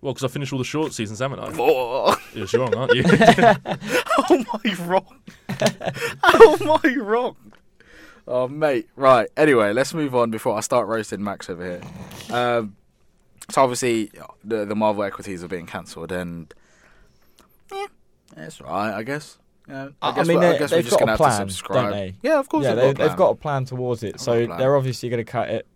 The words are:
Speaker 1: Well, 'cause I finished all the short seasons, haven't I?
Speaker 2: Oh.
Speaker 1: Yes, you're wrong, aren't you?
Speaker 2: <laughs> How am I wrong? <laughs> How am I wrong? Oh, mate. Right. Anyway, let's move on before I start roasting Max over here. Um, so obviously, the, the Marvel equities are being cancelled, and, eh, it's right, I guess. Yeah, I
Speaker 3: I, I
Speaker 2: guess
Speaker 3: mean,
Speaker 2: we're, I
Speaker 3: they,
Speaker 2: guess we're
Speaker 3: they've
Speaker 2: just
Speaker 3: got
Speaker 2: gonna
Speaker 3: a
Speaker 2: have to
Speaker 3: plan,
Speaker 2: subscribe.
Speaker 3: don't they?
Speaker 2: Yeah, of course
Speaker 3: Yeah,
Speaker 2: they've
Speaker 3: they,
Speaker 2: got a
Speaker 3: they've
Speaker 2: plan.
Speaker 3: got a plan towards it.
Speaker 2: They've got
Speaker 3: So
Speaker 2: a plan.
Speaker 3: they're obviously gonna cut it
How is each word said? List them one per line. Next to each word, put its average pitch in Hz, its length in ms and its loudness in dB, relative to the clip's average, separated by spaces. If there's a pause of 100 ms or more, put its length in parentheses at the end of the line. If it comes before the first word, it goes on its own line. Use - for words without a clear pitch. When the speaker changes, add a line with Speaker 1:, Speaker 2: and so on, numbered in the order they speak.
Speaker 1:
Well, 135 100 -6
'cause 127 120 -8
I 131 40 0
finished 139 240 -6
all 139 60 -4
the 127 80 -2
short 151 260 -4
seasons, 107 280 -8
haven't 131 200 -6
I? 104 180 -10
Speaker 2:
Oh. 127 560 2 (200)
Speaker 1:
Yes, - 180 -10
you're 117 80 2
wrong, - 140 0
aren't 127 200 0
you? - 80 0
Speaker 2:
<laughs> - 40 2
How 226 1300 2
am 262 180 0
I 208 320 -4
wrong? 185 360 -2 (280)
<laughs> - 120 -6 (640)
How 403 320 10
am 302 160 -2 (140)
I 262 140 2
wrong? 226 380 -2 (920)
Oh, 127 200 0
mate. 143 480 -2
Right. 131 400 6
Anyway, 123 360 4
let's 135 220 -2
move 147 200 -4
on 120 160 2
before 110 260 -4
I 110 40 -4
start 117 280 0
roasting 107 360 -4
Max 98 240 -8
over 90 160 -8
here. - 720 -10
Um, 120 400 -2 (760)
so 139 120 2
obviously, 120 480 0 (340)
the, 107 220 -4
the 104 100 -4
Marvel 107 280 0
equities 98 380 -10
are 87 60 -12
being 87 180 -10
cancelled, 85 460 -12
and, 85 400 -8 (1200)
eh, 392 140 -8 (500)
it's 160 240 -18
right, 95 320 -4
I 101 100 -6
guess. 143 360 -10 (300)
Yeah, 139 200 -14 (120)
I 143 80 -2
Speaker 3:
I, - 20 -2
I 143 40 -4
Speaker 2:
guess - 140 0
Speaker 3:
mean, 170 100 4
Speaker 2:
we're, 175 100 4
I 170 40 4
Speaker 3:
they, 160 60 0
Speaker 2:
guess 147 120 -2
we're 160 60 2
Speaker 3:
they've 139 80 2
Speaker 2:
just 156 140 2
Speaker 3:
got 143 80 2
Speaker 2:
gonna 113 60 2
Speaker 3:
a 110 40 0
Speaker 2:
have - 20 -2
to 135 180 4
Speaker 3:
plan, 101 120 -4
Speaker 2:
subscribe. 98 360 -4
Speaker 3:
don't 104 80 -4
they? 98 300 -8
Speaker 2:
Yeah, 294 160 2
of 269 100 -4
course 311 160 -2
Speaker 3:
Yeah, 120 100 0
Speaker 2:
they've - 20 0
Speaker 3:
they, 120 60 2
Speaker 2:
got 135 80 6
a 139 80 -2
Speaker 3:
they've 143 100 2
Speaker 2:
plan. 175 100 -2
Speaker 3:
got 185 120 4
a - 40 0
plan 139 300 -4
towards 123 380 -6
it. 113 40 -6
Speaker 2:
They've 95 80 -6
got - 60 -16
Speaker 3:
So 117 120 -2 (100)
Speaker 2:
a 120 40 0
plan. 85 120 -6
Speaker 3:
they're 131 180 4
obviously 131 320 -2
gonna 117 160 -2
cut 113 240 -4
it 113 280 -6